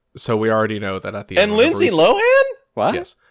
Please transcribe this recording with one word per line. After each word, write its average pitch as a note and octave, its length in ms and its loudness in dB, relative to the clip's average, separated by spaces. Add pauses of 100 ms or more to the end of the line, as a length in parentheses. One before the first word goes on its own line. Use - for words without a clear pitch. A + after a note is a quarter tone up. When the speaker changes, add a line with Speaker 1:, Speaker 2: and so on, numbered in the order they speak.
(180)
Speaker 1:
so - 180 -4
we A2 160 0
already A2 280 0
know F#2+ 200 -6
that G2+ 160 -10
at G2+ 140 -12
the - 80 -2
end G#3 140 0
Speaker 2:
And G#3+ 60 -2
Speaker 1:
whenever C#4+ 220 2
Speaker 2:
Lindsay F#4 60 2
Speaker 1:
we A#3+ 60 0 (120)
s- F#3+ 60 6
Speaker 2:
Lohan? A#4+ 340 4 (300)
Speaker 3:
What? B2 220 0
Speaker 1:
Yes. F4+ 200 -10 (160)